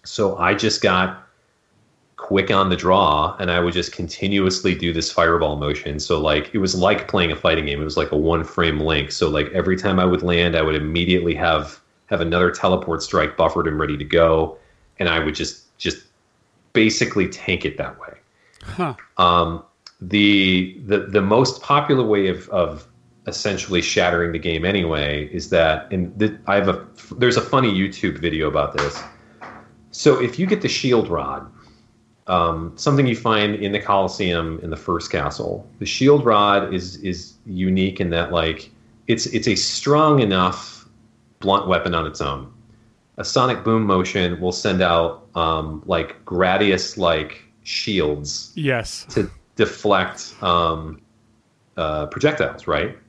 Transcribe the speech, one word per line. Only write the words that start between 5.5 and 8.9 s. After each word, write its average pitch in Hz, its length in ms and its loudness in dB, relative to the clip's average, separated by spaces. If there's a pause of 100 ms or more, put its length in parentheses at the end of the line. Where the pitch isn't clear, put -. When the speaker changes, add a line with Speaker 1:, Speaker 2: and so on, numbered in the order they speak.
Speaker 1:
motion. 73 420 -4
So, 78 200 -2
like, 76 340 0
it 110 60 0
was 92 140 0
like 92 340 2
playing 87 240 2
a 76 40 -2
fighting 80 300 0
game. 71 160 -4
It - 20 -4
was 76 140 -4
like 80 140 -2
a 76 60 0
one 82 260 2
frame 78 360 0
link. 78 320 0